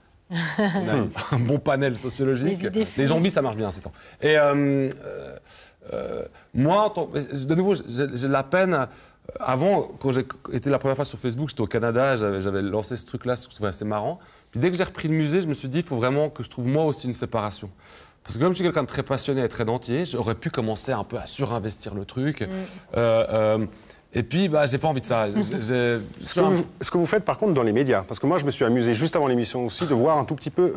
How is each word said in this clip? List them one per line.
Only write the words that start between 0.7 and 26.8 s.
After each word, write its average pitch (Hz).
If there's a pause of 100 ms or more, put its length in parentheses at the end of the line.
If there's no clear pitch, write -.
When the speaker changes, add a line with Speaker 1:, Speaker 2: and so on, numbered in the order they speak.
Speaker 2:
a -
un, 113 (240)
un 131
bon 135
panel 135
sociologique. 135
Speaker 3:
Les 190
idées 196
Speaker 2:
Les 220
Speaker 3:
fusent. -
Speaker 2:
zombies, 165
ça 165
marche 117
bien, 110
c'est 90
temps. 80 (300)
Et, 151
euh, 143 (160)
euh, - (580)
euh, 62 (300)
moi, 165
en 214
tant, 175
de 143
nouveau, 185
j'ai, 123 (300)
j'ai 127
de 139
la 135
peine. 170 (520)
Avant, 147 (100)
quand 135
j'ai 127 (280)
été 131
la 135
première 135
fois 143
sur 104
Facebook, 127
j'étais -
au 104
Canada, 117
j'avais, 101
j'avais 98
lancé 101
ce -
truc-là, 123
ce 120
que -
je -
trouvais 107
assez 101
marrant. 107 (320)
Puis -
dès 175
que 175
j'ai 185
repris -
le 156
musée, 156
je 170
me 147
suis 135
dit, « 135
Il 170
faut 131
vraiment 139
que 127
je -
trouve 120
moi 151
aussi 135
une 123
séparation. » 104 (540)
Parce 92
que 127
comme 185
je 180
suis 180
quelqu'un 160
de 120
très -
passionné 135
et 117
très -
dentier, 123
j'aurais 117
pu -
commencer 110
un 107
peu 113
à -
surinvestir 107
le 98
truc. 135
Speaker 3:
Mm. 107 (520)
Speaker 2:
Euh, 113
euh, 110 (480)
et 120
puis, 175
bah, 151
j'ai 131
pas 151
envie 135
de -
ça. 113
J'ai, 180
j'ai, 120 (120)
Speaker 1:
<laughs> -
Ce -
que 180
vous, 185 (160)